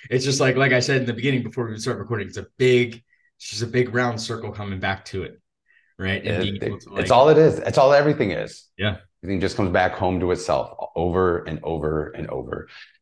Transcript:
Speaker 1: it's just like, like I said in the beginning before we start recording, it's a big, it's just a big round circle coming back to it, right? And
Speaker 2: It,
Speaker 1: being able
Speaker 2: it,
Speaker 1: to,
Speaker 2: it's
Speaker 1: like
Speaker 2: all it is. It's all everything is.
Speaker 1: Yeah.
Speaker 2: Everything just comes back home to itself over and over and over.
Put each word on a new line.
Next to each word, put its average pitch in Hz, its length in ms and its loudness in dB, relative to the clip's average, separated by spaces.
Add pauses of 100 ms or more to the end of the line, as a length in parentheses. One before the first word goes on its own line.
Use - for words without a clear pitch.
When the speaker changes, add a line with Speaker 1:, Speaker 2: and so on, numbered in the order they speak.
Speaker 1:
it's 127 140 0
just 135 160 0
like, 131 160 4
like 131 160 2
I 127 80 4
said 135 180 0
in 120 80 0
the 117 80 -4
beginning 120 300 -2
before 113 240 -6
we 107 100 -8
start 113 220 -6
recording, 104 280 -6
it's 90 100 -14
a 95 100 -12 (100)
big, 123 460 2 (340)
it's - 120 -16
just 107 140 -6
a 113 40 -8
big 120 260 -2
round 120 280 -2
circle 107 300 -8
coming 98 280 -8
back 98 260 -6
to 92 180 -6
it, - 180 -14 (560)
right? 95 260 -4
And 85 120 -2
Speaker 2:
It, 90 60 -2
Speaker 1:
being 101 220 -4
able - 140 -6
Speaker 2:
it, - 60 -16
Speaker 1:
to, - 140 -12
Speaker 2:
it's - 120 -2
Speaker 1:
like 120 80 8
Speaker 2:
all 139 120 8
it 156 80 8
is. 156 220 6
It's - 180 -2
all 139 160 6
everything 147 380 4
is. - 460 -8
Speaker 1:
Yeah. 95 200 -2 (260)
Speaker 2:
Everything 92 180 -2
just 92 160 -2
comes 95 140 2
back 92 220 2
home 92 280 0
to 90 100 0
itself - 460 -2 (180)
over 87 480 0
and 78 200 -8
over 78 480 -4
and - 180 -12
over. - 400 -10 (320)